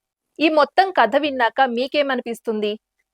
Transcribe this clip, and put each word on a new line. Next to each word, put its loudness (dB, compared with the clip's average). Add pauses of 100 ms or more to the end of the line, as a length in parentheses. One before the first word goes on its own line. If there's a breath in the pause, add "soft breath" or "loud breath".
(400)
ఈ 2
మొత్తం 2
కథ 2
విన్నాక 0
మీకేమనిపిస్తుంది? -4 (420)